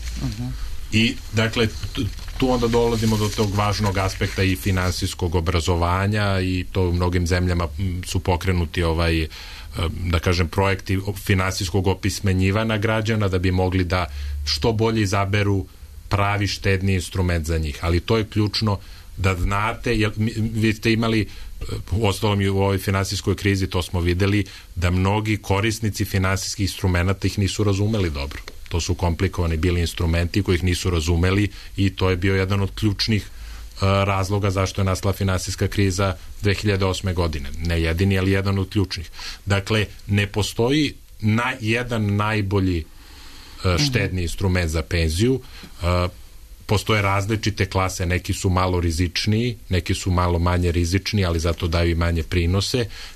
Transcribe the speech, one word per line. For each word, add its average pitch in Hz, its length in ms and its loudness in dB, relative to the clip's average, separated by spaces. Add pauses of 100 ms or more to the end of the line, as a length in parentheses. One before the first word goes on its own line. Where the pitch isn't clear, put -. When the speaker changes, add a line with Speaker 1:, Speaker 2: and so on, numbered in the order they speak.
(180)
Speaker 1:
Mhm. 123 280 -4 (460)
Speaker 2:
I, 113 220 2 (180)
dakle, 110 340 2
t-, - 360 -4 (360)
tu 131 120 2
onda 120 180 2
dolazimo 113 480 2
do 104 120 2
tog 101 260 0
važnog 104 440 0
aspekta 95 440 0
i 95 140 4
finansijskog 92 800 0
obrazovanja 92 1040 2
i 92 320 0
to 92 160 2
u 87 40 0
mnogim 87 340 2
zemljama, 87 420 2 (100)
m, 90 280 -2
su 98 140 -2
pokrenuti, 90 640 0
ovaj, 82 400 2
e, 78 60 -4 (760)
da 87 140 2
kažem, 87 300 2
projekti 98 480 0
o-, 95 180 -4
finansijskog 95 720 0
opismenjivanja 98 920 0
građana 110 500 0
da 92 100 0
bi 90 140 0
mogli 92 320 2
da 87 220 0 (380)
što - 280 0
bolje 110 300 2
izaberu 101 640 0 (420)
pravi 101 380 0
štedni 98 480 0
instrument 87 520 0
za 82 120 0
njih. 78 220 -4
Ali 85 200 2
to 113 180 2
je 107 60 0
ključno 107 540 0 (380)
da 92 180 2
znate, 104 640 0
jer 107 200 2
mi, 107 200 0
vi 110 380 2
ste 117 180 2
imali, 113 280 2
e, - 440 -6 (280)
uostalom 104 480 2
i 98 80 2
u 98 100 0
ovoj 98 200 2
finansijskoj 95 580 0
krizi, 98 300 2
to 92 160 -2
smo 90 180 -4
videli, 95 440 2 (320)
da 90 140 0
mnogi 101 460 2
korisnici 107 680 0
finansijskih 95 600 -2
instrumenata 92 640 0
ih - 120 -4
nisu 101 260 0
razumeli 101 460 0
dobro. 69 300 -8 (320)
To 87 80 0
su 87 160 -2
komplikovani 85 600 0
bili 87 240 2
instrumenti 85 600 0
kojih 90 220 2
nisu 90 260 0
razumeli 87 540 2 (320)
i 98 140 2
to 92 200 2
je 92 60 2
bio 95 180 2
jedan 95 280 2
od 95 100 -2
ključnih, 107 500 0
e, - 60 -10 (760)
razloga 98 460 0
zašto 95 300 0
je 98 40 2
nastala 95 300 0
finansijska 95 540 0
kriza 98 460 2 (260)
dve 101 140 2
hiljade 98 300 0
osme 95 280 0
godine. 76 460 -2
Ne 82 240 0
jedini, 95 360 2
ali 95 140 2
jedan 98 260 2
od 95 100 -2
ključnih. 90 420 -2 (360)
Dakle, 101 400 0 (220)
ne 101 180 2
postoji 127 680 0 (240)
na-, 113 420 2
jedan 110 560 0
najbolji, 101 600 2
e, 78 60 -6 (840)
Speaker 3:
Mhm. 92 180 4
Speaker 2:
štedni 98 380 0
instrument 90 480 0
za 80 120 0
penziju. 87 580 2 (420)
E, 90 260 2 (580)
postoje 107 360 2
različite 101 640 0
klase, 92 400 0
neki 90 260 0
su 95 180 0
malo 90 300 2
rizičniji, 95 760 0 (120)
neki 90 260 0
su - 160 -2
malo 87 280 2
manje 87 340 2
rizični, 90 520 0
ali 85 160 0
zato 85 280 0
daju 85 220 2
i 82 60 2
manje 85 260 2
prinose 95 640 0 (300)